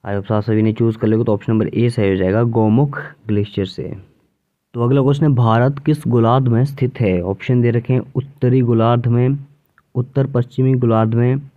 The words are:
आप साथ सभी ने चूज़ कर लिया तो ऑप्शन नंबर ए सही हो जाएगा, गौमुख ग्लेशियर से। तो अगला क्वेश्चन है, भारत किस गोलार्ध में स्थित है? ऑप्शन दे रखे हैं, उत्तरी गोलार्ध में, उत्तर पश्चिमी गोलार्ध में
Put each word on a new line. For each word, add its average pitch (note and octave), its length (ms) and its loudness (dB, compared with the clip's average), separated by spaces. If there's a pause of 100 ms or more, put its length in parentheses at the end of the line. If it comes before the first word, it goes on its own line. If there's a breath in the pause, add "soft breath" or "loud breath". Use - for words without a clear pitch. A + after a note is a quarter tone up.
आप G2+ 200 -6
साथ G#2+ 180 0
सभी A2 200 0
ने A2 100 2
चूज़ A2+ 260 0
कर A2+ 80 -2
लिया A2 160 2
तो A2+ 100 0
ऑप्शन G#2 200 -2
नंबर G#2+ 160 0
ए A#2+ 220 0
सही G#2 200 0
हो F#2+ 60 0
जाएगा, F#2+ 280 0
गौमुख A#2 540 2 (280)
ग्लेशियर G#2 400 -4
से। - 260 -12 (840)
तो A#2 80 -4
अगला C3 200 2
क्वेश्चन C#3+ 240 0
है, D3 80 2
भारत A#2+ 440 2
किस D3+ 300 -2
गोलार्ध A#2+ 400 2
में A#2 160 2
स्थित C3+ 360 -4
है? F#2 220 0
ऑप्शन G#2+ 400 -2
दे A#2+ 80 2
रखे A#2 220 -2
हैं, B2 100 0 (140)
उत्तरी B2+ 460 0
गोलार्ध A#2+ 460 2
में, B2 300 0 (560)
उत्तर C3 320 -2
पश्चिमी C3 480 -2
गोलार्ध A2+ 400 2
में B2 260 0 (160)